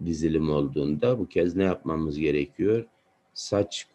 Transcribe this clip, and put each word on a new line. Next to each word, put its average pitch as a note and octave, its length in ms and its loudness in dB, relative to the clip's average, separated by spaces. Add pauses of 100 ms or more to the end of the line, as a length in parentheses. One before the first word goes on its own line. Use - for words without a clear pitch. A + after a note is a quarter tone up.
dizilim D#2+ 440 0
olduğunda D2+ 680 0
bu F#2 80 -4
kez F2 280 0
ne F#2+ 80 2
yapmamız D#2+ 560 -2
gerekiyor? D#2 680 0 (480)
Saç - 600 -4